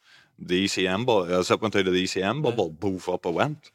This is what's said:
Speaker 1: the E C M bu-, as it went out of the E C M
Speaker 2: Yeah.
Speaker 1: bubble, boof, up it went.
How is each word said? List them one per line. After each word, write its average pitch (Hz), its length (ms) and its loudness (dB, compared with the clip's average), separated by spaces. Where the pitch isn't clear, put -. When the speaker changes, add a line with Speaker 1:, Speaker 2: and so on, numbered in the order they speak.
Speaker 1:
the 87 160 -4
E 95 120 2
C 92 200 0
M 98 160 0
bu-, 110 220 2
as 90 260 2
it 104 100 2
went 107 140 -2
out 98 100 4
of 92 80 2
the 92 60 4
E 92 80 0
C 95 140 -2
M 104 160 0
Speaker 2:
Yeah. 156 60 -4
Speaker 1:
bubble, 110 260 0
boof, 92 400 -6
up 90 160 -4
it 90 80 0
went. 127 420 -2